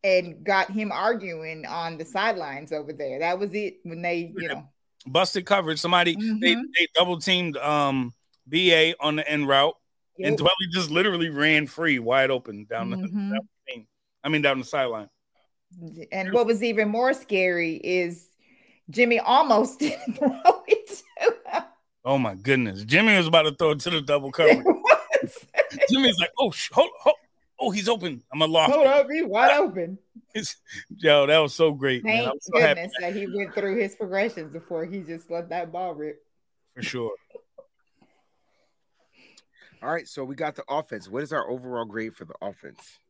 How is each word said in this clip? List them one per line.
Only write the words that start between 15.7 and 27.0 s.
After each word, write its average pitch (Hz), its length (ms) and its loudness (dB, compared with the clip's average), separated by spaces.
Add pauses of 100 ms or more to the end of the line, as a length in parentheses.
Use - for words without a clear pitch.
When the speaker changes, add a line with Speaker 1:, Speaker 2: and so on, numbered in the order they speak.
Speaker 1:
And 190 200 -6
what 233 140 4
was 220 160 0
even 220 260 0
more 240 240 2
scary 175 640 0
is 175 520 -4 (600)
Jimmy 233 300 4
almost 262 600 4
<laughs> - 20 -6
didn't - 340 -4
throw - 540 2
it 440 200 2
to - 380 -6 (300)
him. 339 60 -2 (420)
Speaker 2:
Oh 135 140 2
my 110 180 -2
goodness. 107 480 0
Jimmy 196 320 4
was 175 100 4
about 160 160 6
to 151 100 0
throw 156 200 2
it 147 80 -2
to 175 100 -6
the 165 120 -2
double 139 300 -2
coverage. 165 380 6
Speaker 1:
<laughs> - 60 4 (460)
It - 0 -
was. - 240 -8 (440)
Speaker 2:
Jimmy's 254 280 2
like, 170 200 0
"Oh, 247 120 0
sh-, - 220 -8
hold, 294 180 4 (100)